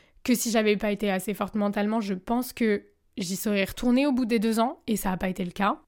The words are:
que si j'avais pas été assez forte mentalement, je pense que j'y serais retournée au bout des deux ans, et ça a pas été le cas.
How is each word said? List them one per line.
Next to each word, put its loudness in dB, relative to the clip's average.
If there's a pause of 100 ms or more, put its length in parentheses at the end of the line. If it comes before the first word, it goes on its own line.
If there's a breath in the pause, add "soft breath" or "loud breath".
(220 soft breath)
que 2
si -2
j'avais 2
pas -2
été -2
assez -2
forte -6
mentalement, 0
je -2
pense -2
que 0 (320)
j'y -4
serais 0
retournée 2
au 4
bout 2
des 2
deux 2
ans, -2
et 0
ça -2
a 0
pas -2
été -4
le -6
cas. -2